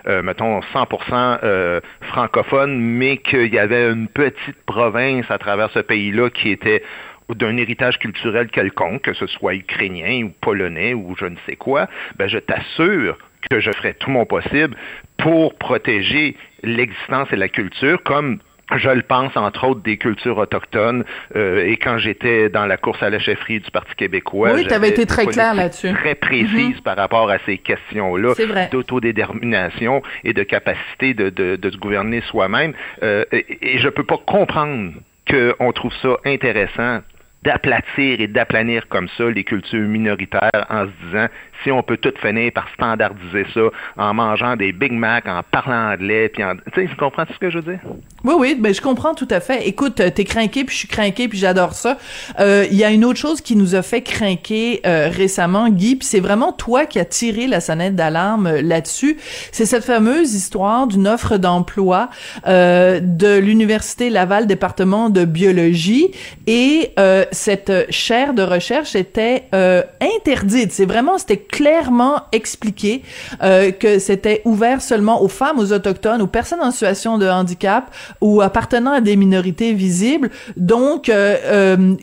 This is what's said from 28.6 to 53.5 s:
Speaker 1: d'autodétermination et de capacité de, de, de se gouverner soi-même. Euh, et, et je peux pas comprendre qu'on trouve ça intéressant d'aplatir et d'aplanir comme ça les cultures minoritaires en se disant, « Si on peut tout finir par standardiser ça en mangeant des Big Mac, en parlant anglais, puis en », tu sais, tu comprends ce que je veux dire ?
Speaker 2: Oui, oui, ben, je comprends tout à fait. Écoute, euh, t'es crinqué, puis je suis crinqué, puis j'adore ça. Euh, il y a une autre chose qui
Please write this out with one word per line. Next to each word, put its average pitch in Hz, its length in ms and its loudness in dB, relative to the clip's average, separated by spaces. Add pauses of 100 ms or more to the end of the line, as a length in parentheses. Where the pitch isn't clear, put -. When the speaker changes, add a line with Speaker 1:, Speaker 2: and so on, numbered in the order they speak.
Speaker 1:
d'autodétermination 113 1300 -2 (220)
et 123 80 -2
de 101 100 -2
capacité 110 720 -4
de, 101 160 -2
de, 92 260 -2
de 95 140 -4
se 92 60 -10
gouverner 104 460 -4
soi-même. 113 500 -2 (300)
Euh, 104 300 0
et, - 420 -4
et 127 40 0
je 123 100 0
peux 135 160 -4
pas 156 200 -2
comprendre 147 680 -2 (360)
qu'on 123 440 2
trouve - 200 -6 (100)
ça 127 220 0
intéressant 117 760 -2 (420)
d'aplatir 135 800 0
et 107 60 0
d'aplanir 113 600 -2
comme 92 180 -4 (100)
ça 117 140 0
les 98 140 -4
cultures 107 420 -4
minoritaires 104 840 0
en 104 180 -4
se 87 200 -14
disant, « 104 200 -2 (360)
Si 139 80 -2
on 131 120 0
peut 117 140 -4
tout - 240 -2
finir 113 320 -2
par - 220 -6
standardiser 101 800 -2
ça 113 60 0 (360)
en 104 180 0
mangeant 113 420 0
des 98 160 -2
Big 113 200 -2
Mac, 117 360 0
en 104 200 -4
parlant 117 440 -2
anglais, 104 360 0
puis 107 140 -6
en », 92 140 -4
tu - 60 -18 (120)
sais, 185 140 -2
tu - 80 -14
comprends 147 360 -2
ce - 60 -18
que 185 120 -4
je 165 80 -6
veux 165 140 -8
dire ? 185 80 -10 (440)
Speaker 2:
Oui, 277 120 2
oui, 277 220 2
ben, 214 160 2
je - 80 -10
comprends 294 320 0
tout 269 160 -8
à 196 100 2
fait. - 280 -4
Écoute, 240 320 -2
euh, 180 100 4
t'es 190 140 0
crinqué, 226 400 -2
puis - 100 -8
je - 60 -6
suis - 80 -8
crinqué, 214 400 -2
puis 202 100 -8
j'adore 180 360 2
ça. 269 240 -2 (420)
Euh, 202 300 6
il 196 60 4
y 208 80 6
a 214 60 4
une 214 140 6
autre 254 140 2
chose 302 220 -2
qui - 140 -2